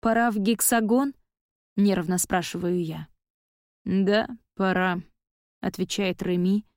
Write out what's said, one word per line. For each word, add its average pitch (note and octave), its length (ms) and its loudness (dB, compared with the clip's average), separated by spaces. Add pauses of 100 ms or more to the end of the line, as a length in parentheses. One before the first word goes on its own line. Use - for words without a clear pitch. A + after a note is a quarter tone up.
"Пора A#3 280 2
в G#3+ 80 -2
гексагон?" — A#3 760 0 (640)
нервно F#3 400 2
спрашиваю F3 680 -2
я. D#3+ 240 -8 (760)
"Да, G3 420 2 (280)
пора", — F#3 460 0 (600)
отвечает F#3 600 -4
Реми F#3 440 2 (120)